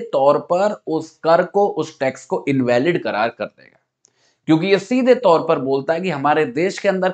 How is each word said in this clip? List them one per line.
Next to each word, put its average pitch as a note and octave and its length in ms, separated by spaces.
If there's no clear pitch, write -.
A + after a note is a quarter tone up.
तौर C#3+ 320
पर F#3+ 300
उस D#3 300
कर E3+ 280
को, G3+ 220
उस D#3 320
टैक्स C3 260
को - 220
इनवैलिड C3 560
करार G#2+ 260
कर - 160
देगा, - 340
क्योंकि D#3+ 200
ये G3 120
सीधे B3 380
तौर E3 300
पर D#3 140
बोलता C3+ 320
है E3 80
कि F#3 100
हमारे D3+ 360
देश E3+ 320
के G3+ 100
अंदर F#3 240